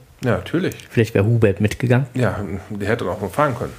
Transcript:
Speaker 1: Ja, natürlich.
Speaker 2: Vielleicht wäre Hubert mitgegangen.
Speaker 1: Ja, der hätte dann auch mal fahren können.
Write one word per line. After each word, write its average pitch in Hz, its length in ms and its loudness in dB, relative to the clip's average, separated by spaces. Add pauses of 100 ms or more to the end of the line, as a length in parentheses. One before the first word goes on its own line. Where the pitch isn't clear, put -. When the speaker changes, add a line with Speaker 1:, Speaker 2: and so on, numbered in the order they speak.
(240)
Speaker 1:
Ja, 120 120 2
natürlich. 160 380 -4 (140)
Speaker 2:
Vielleicht - 260 2
wäre 104 120 4
Hubert 110 340 4
mitgegangen. 120 540 2
Speaker 1:
Ja, 98 240 0 (320)
der 101 180 -6
hätte 110 160 0
dann 90 100 -2
auch 98 60 -8
mal 101 100 -4
fahren 143 280 0
können. 76 200 -6